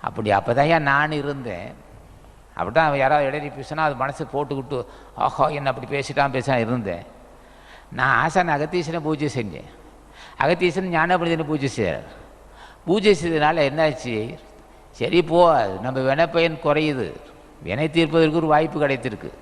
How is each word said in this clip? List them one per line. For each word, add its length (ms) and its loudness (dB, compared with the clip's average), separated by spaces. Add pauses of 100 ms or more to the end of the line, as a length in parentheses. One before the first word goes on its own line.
அப்படி 300 -2
அப்போதான் 480 2
நான் 320 2
இருந்தேன். 640 -8 (800)
அப்படிதான் 220 -2
அவன் 220 2
யாராவது 280 4
இடறி 200 -4
பேசினா 300 -10
அது 280 0
மனசை 280 -6
போட்டுக்கிட்டு, 520 -4 (300)
"ஆஹா, 320 0
என்ன 220 -2
அப்படி 280 -6
பேசிட்டான், 440 0
பேசினா" 160 0
இருந்தேன். 480 -2 (840)
நான் 260 2
ஆசான் 320 2
அகத்தீசனை 500 -2
பூஜை 360 -2
செஞ்சேன். 340 -6 (680)
அகத்தீசன் 560 2
ஞானபண்டிதனை 480 2
பூஜை 240 -2
செய்கிறார். 400 -4 (760)
பூஜை 380 4
செய்ததுனால 480 2
என்னாச்சு? 680 -2 (540)
சரி 320 0
போ, 440 4 (140)
நம்ம 180 -4
வினைப்பயன் 640 2
குறையுது, 560 0 (440)
வினை 260 -2
தீர்ப்பதற்கு 480 4
ஒரு 100 0
வாய்ப்பு 320 2
கிடைத்திருக்கு 640 -2